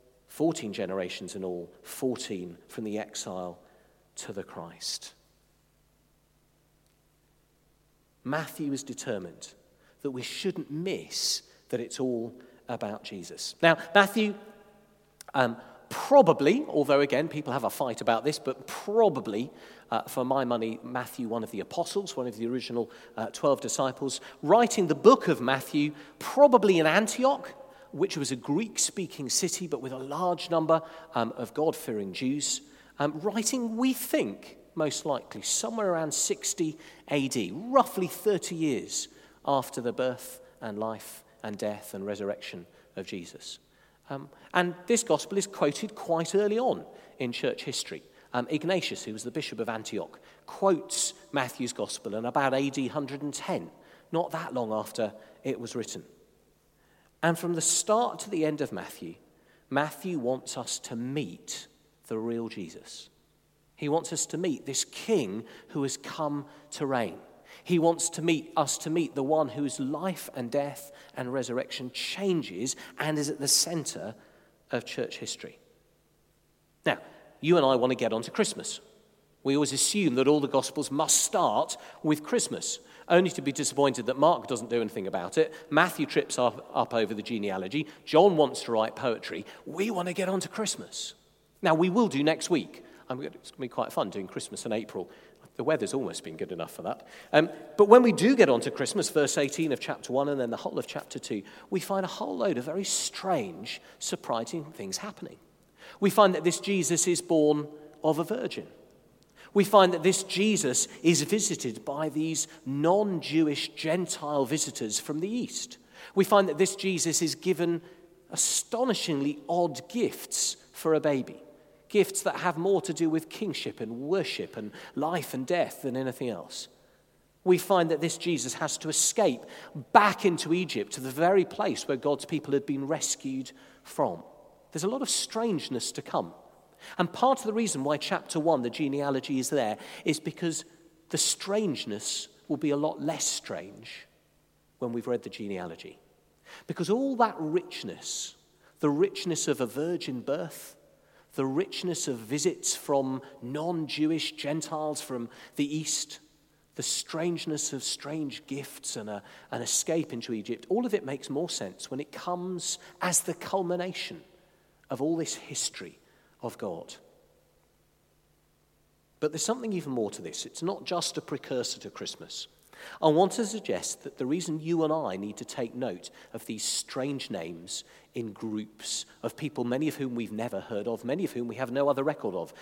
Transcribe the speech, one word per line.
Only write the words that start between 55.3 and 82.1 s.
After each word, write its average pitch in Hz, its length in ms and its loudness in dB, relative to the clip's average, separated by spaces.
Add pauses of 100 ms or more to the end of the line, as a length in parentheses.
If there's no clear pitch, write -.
it 131 160 -4
was 117 160 -8
written. 110 280 -6 (1160)
And 170 160 4
from 175 160 -2
the 160 80 -2
start - 580 2
to - 100 -12
the 160 160 2
end 151 160 0
of 131 100 -2
Matthew, 87 440 -10 (540)
Matthew 151 500 -2
wants 127 380 -4
us 117 220 -6
to - 160 -10
meet 117 720 -6 (400)
the 113 100 -4
real 117 300 -4
Jesus. - 640 -14 (640)
He 147 140 -6
wants 160 240 0
us 156 140 -2
to 156 100 -6
meet 170 280 -2
this 131 200 -4
king 113 580 -2 (260)
who 147 140 -2
has 135 140 -2
come 147 480 -4 (260)
to - 140 -4
reign. 123 320 0 (460)
He 175 160 4
wants 165 320 4
to 165 100 -8
meet 160 360 2
us 147 220 2
to - 100 -6
meet 160 260 0
the 139 80 0
one 151 240 2
whose 135 320 -4
life 151 560 -4
and 120 140 -6
death 143 420 -4 (240)
and 127 160 -6
resurrection 127 600 -4
changes 135 840 -2 (220)
and 151 200 0
is 147 120 0
at 147 100 -6
the 139 80 -2
center 131 680 0 (560)
of 120 140 -2
church - 320 -6
history. - 420 -10 (1300)
Now, 131 120 2 (440)
you 165 160 6
and 143 80 6
I 131 100 6
want 127 160 4
to 127 40 2
get 117 160 0
on 113 120 0
to - 80 -10
Christmas. - 500 -2 (600)
We 139 120 4
always 147 160 2
assume 139 440 2
that 131 120 4
all 151 120 8
the 139 80 2
Gospels 135 440 0
must 147 260 4
start 151 600 2 (240)
with 151 220 2